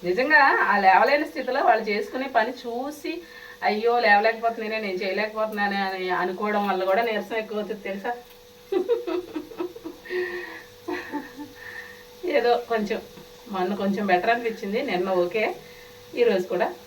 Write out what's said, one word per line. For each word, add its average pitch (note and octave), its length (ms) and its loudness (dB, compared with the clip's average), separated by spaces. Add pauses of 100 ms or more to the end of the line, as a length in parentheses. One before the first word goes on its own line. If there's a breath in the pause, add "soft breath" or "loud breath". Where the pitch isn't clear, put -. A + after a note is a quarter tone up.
నిజంగా C4+ 580 6
ఆ G3+ 160 4
లేవలేని A3 480 6
స్థితిలో C#4 380 -2
వాళ్ళు A3 240 4
చేసుకునే B3+ 400 -2
పని A#3 220 2
చూసి, D4 720 -8 (400 loud breath)
"అయ్యో A3 380 2
లేవలేకపోతున్నానే, A3 800 2
నేను F#3+ 220 -4
చేయలేకపోతున్నానే" G#3 760 -2
అని F#3+ 340 -4
అనుకోవడం G3 580 0
వల్ల F#3 160 0
కూడా F#3+ 180 2
నీరసం A3 340 -2
ఎక్కువ G#3+ 220 -4
అవుతుంది G3+ 220 -6
తెలుసా? G3+ 320 -6 (4000 loud breath)
ఏదో A#3+ 320 4
కొంచెం A3 460 -2 (460)
మొన్న F#3+ 260 -2
కొంచెం G3+ 320 0
బెటర్ F3+ 240 4
అనిపించింది, A#3 520 -2
నిన్న F#3+ 280 -2
ఓకే, F3+ 460 0 (580 loud breath)
ఈరోజు G#3 340 2
కూడా G3 260 0 (120)